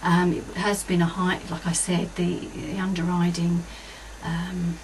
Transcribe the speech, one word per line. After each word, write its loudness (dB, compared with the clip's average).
Um, 6
it -2
has 0
been 2
a 6
high, 0
like -6
I 0
said, 0
the, 0
the -6
underriding, 2
um -2